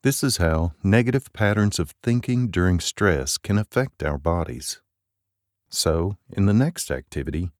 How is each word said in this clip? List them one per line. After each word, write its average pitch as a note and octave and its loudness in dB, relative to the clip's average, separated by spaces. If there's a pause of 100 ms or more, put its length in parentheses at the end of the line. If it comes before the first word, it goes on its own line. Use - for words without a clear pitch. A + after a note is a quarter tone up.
This C3+ 0
is C3+ 0
how E2 2 (100)
negative A#2+ 2
patterns G#2 0
of E2 -4
thinking B2 0
during F2+ 2
stress D#2 0
can G2+ -2
affect B2+ -2
our D2 -2
bodies. D#2 -4 (880)
So, E2+ -2 (160)
in G2 0
the G2+ 4
next D3+ 0
activity D2 -6